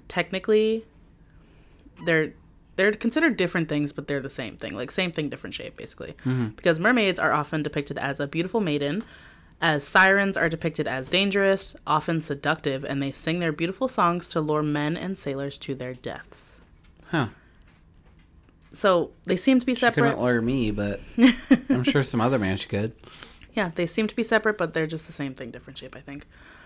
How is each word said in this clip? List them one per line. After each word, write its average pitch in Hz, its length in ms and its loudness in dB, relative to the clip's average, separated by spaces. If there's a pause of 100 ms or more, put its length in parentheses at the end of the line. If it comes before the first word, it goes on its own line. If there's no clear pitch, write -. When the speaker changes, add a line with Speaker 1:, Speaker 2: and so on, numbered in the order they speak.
Speaker 1:
technically 214 760 0 (1200)
they're, 160 280 2 (420)
they're 196 180 4
considered 233 440 2
different 170 320 0
things, 147 240 -2
but 143 160 -10
they're 143 120 -2
the 131 80 -8
same - 280 -10
thing. - 180 -10
Like, 127 160 -6
same 185 220 -2
thing, 151 180 -4
different - 240 -12
shape, - 220 -12
basically. - 400 -14 (100)
Speaker 2:
Mm-hmm. 127 220 0
Speaker 1:
Because 139 320 0
mermaids 208 400 2
are 135 120 2
often 151 300 0
depicted 143 340 -4
as 139 220 -4
a 143 80 -2
beautiful 175 340 -2
maiden, 147 440 -2 (560)
as 151 260 2
sirens 196 500 4
are 165 120 2
depicted 160 400 -4
as 131 180 -6
dangerous, 196 720 2 (100)
often 156 340 0
seductive, 147 640 -2
and 139 160 -4
they 139 120 -2
sing 170 260 -4
their 165 140 0
beautiful 175 340 -2
songs 180 440 0
to 165 100 -2
lure 151 240 0
men 147 320 0
and 185 200 -6
sailors 139 420 -6
to 135 180 -8
their 127 180 -8
deaths. - 680 -12 (520)
Speaker 2:
Huh. 139 160 0 (1400)
Speaker 1:
So, 180 400 2 (140)
they 180 100 2
seem 262 240 4
to 247 60 -4
be 254 100 2
Speaker 2:
She - 60 -4
Speaker 1:
separate. 240 280 4
Speaker 2:
couldn't - 100 -2
lure 120 220 4
me, 117 300 0
but 101 280 -2 (360)
Speaker 1:
<laughs> - 340 2
Speaker 2:
I'm 175 140 2
sure 151 180 4
some 120 180 0
other 123 200 4
man 95 160 2
she - 100 -6
could. 110 260 -2 (600)
Speaker 1:
Yeah, 190 180 0
they 175 140 0
seem 214 220 0
to - 80 -10
be 233 80 0
separate, 220 340 2
but 165 160 -2
they're 160 140 0
just 160 180 -8
the 165 60 -14
same 139 200 -6
thing, 127 200 -12
different 131 260 -16
shape, 131 160 -14
I 120 60 -16
think. 143 260 -16 (400)